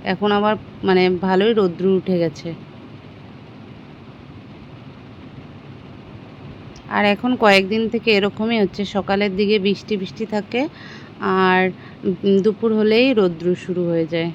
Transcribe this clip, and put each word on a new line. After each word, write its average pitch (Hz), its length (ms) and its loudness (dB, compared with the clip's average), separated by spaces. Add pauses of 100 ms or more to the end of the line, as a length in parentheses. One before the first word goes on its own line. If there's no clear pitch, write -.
এখন 202 280 -2
আবার 208 240 2 (280)
মানে 185 380 4
ভালোই 190 320 2
রৌদ্র 185 340 0
উঠে 185 300 2
গেছে। 165 360 -4 (4000)
আর 208 160 0
এখন 208 300 2
কয়েকদিন 208 540 4
থেকে 233 220 0
এরকমই 214 480 2
হচ্ছে, 196 260 0
সকালের 196 500 -2
দিকে 208 240 2
বৃষ্টি 196 380 0
বৃষ্টি 190 280 -6
থাকে 233 420 -2 (520)
আর, 185 520 4 (320)
উম, 196 340 2
দুপুর 220 360 2
হলেই 214 400 4
রৌদ্র 180 420 2
শুরু 180 300 -4
হয়ে 165 200 0
যায়। 165 300 -2